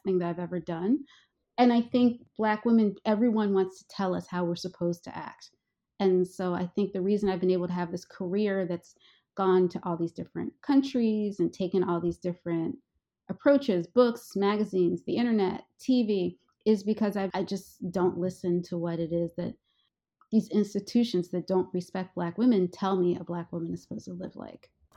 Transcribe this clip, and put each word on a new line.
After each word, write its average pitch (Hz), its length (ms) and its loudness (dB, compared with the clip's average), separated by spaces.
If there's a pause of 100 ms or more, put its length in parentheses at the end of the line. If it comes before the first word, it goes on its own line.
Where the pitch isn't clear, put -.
thing 185 140 0
that 175 100 -2
I've 170 100 -6
ever 175 220 -6
done. 180 380 -2 (580)
And 240 160 4
I 233 80 4
think 240 400 2 (160)
Black 214 300 0
women, 220 280 4 (120)
everyone 214 480 2
wants 190 240 0
to - 100 -20
tell 185 260 -2
us 175 140 -6
how 180 160 -2
we're 170 120 -2
supposed 175 480 -4
to - 120 -14
act. - 340 -16 (500)
And 185 280 4
so 180 260 -4
I 175 220 -4
think 196 160 0
the 190 80 -4
reason 202 280 0
I've 190 120 -2
been 185 100 2
able 180 160 2
to 175 60 -4
have 175 180 -4
this 175 140 -8
career 196 600 -2
that's 175 280 -8 (420)
gone 185 340 4
to - 120 -8
all 170 140 -4
these 170 160 -4
different - 400 -8 (100)
countries 226 800 0
and 170 120 0
taken 185 300 0
all 175 180 0
these 170 180 -2
different 170 580 -4 (520)
approaches, 226 600 2
books, - 480 2
magazines, 196 680 0
the - 120 -2
internet, 226 480 0 (160)
T 247 240 2
V, 190 340 0 (260)
is 208 200 4
because 208 320 0
I, 196 180 -2
I 190 80 -2
just - 480 -8
don't 175 260 0
listen 175 520 -2
to 175 100 -6
what 170 220 -4
it 165 120 -6
is 170 260 -2
that 175 160 -6 (760)
these 220 200 2
institutions 202 800 0
that 175 180 -6
don't 185 260 0
respect 185 400 -8
Black 170 240 -6
women 214 340 4
tell 196 240 -2
me 175 200 2
a 175 80 -10
Black 170 280 -8
woman 170 220 -6
is 175 80 -10
supposed - 220 -14
to 185 80 -12
live 180 240 -12
like. - 340 -16 (260)